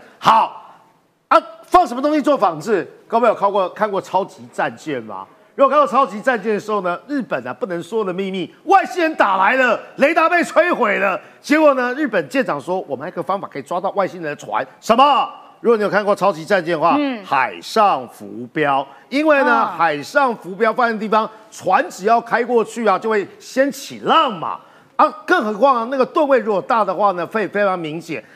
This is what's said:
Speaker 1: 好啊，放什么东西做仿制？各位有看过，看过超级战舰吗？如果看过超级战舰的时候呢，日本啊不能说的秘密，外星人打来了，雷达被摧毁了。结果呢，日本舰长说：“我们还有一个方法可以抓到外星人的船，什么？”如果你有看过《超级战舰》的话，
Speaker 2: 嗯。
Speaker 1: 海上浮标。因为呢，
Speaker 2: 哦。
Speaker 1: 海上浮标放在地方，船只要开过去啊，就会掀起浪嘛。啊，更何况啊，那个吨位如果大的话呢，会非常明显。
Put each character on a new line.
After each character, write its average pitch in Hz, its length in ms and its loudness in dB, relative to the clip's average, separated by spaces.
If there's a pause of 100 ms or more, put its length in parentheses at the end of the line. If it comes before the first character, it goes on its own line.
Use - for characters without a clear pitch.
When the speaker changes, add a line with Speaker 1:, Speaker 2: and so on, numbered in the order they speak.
(200)
Speaker 1:
好 - 640 0 (480)
啊， 311 120 4 (220)
放 359 240 4
什 240 80 -8
么 254 60 -6
东 294 120 0
西 302 80 0
做 277 160 2
仿 170 220 0
制？ 175 260 -2 (220)
各 226 120 -2
位 240 80 4
有 202 60 4
看 202 160 -2
过， 190 200 0
看 214 200 -4
过 196 120 -2
超 190 240 -2
级 - 260 -20
战 147 240 -4
舰 131 260 -8
吗？ 101 240 -12 (300)
如 269 100 4
果 269 40 2
看 277 80 2
过 294 80 4
超 262 200 2
级 202 160 -10
战 240 200 -2
舰 220 120 -2
的 202 60 -2
时 - 120 -8
候 208 100 -2
呢， 175 160 -4 (100)
日 277 140 -4
本 143 240 -6
啊 123 80 -8
不 - 120 -6
能 175 180 -6
说 220 220 -4
的 185 80 -4
秘 190 180 -4
密， 185 180 -6 (140)
外 359 220 2
星 - 160 -6
人 320 140 0
打 196 200 2
来 190 220 2
了， 247 200 2 (200)
雷 277 160 4
达 330 160 2
被 349 80 2
摧 339 360 2
毁 208 260 0
了。 190 200 0 (220)
结 294 180 2
果 302 140 6
呢， 247 220 -2
日 302 120 -2
本 175 220 -2
舰 269 160 0
长 147 160 -4
说 180 260 -4
：“我 139 80 -6
们 120 40 -14
还 151 80 -10
有 185 40 -10
一 - 40 -20
个 180 60 -6
方 190 200 -4
法 170 100 -10
可 143 80 -10
以 - 20 -10
抓 175 200 -6
到 190 80 -4
外 190 180 0
星 170 140 -10
人 156 80 -6
的 147 80 -6
船， 110 280 -4 (140)
什 - 160 2
么？” 254 340 4 (300)
如 208 100 0
果 233 60 6
你 208 80 -2
有 196 60 0
看 196 140 2
过 196 120 2
《超 190 160 0
级 160 140 -10
战 190 180 0
舰》 165 100 -2
的 156 60 -2
话， 170 180 4
Speaker 2:
嗯。 269 280 -4
Speaker 1:
海 120 360 -2
上 170 460 0
浮 107 460 -14
标。 143 340 0 (220)
因 294 180 0
为 294 160 6
呢， 233 200 2
Speaker 2:
哦。 185 140 -4
Speaker 1:
海 156 240 0
上 254 320 0
浮 190 220 -10
标 220 180 0
放 240 160 0
在 220 80 -4
地 208 120 -6
方， 220 200 2 (220)
船 185 380 0
只 - 160 -12
要 226 160 4
开 226 200 -2
过 233 220 0
去 226 240 -4
啊， 190 100 4
就 220 120 -6
会 214 180 -2 (100)
掀 269 320 -2
起 - 360 -12
浪 269 280 4
嘛。 131 240 -8 (380)
啊， 302 140 4 (160)
更 349 200 2
何 214 80 -2
况 254 240 4
啊， 226 120 -4
那 277 60 -4
个 254 100 2
吨 320 220 2
位 269 120 4
如 214 120 -2
果 185 100 0
大 226 220 0
的 185 100 -2
话 196 200 2
呢， 175 140 -4
会 208 200 -2
非 202 140 -2
常 185 180 0
明 160 220 -6
显。 151 200 -8 (140)